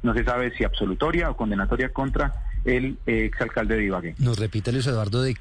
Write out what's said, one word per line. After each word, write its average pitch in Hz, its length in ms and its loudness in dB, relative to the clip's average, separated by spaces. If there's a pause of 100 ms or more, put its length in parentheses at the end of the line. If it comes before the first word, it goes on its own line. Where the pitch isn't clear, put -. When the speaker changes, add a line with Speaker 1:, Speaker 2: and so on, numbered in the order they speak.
Speaker 1:
no 117 120 2
se 117 100 2
sabe 123 320 0
si 113 80 2
absolutoria 147 640 0
o - 60 -4
condenatoria 113 560 0
contra 139 420 0 (300)
el, 131 320 0 (100)
eh, 113 200 2
exalcalde 113 500 0
de 107 80 2
Ibagué. 90 340 -2
Speaker 2:
¿Nos 120 200 2
repite, 107 340 -2
Luis 127 140 0
Eduardo, 113 360 0
de, 131 180 0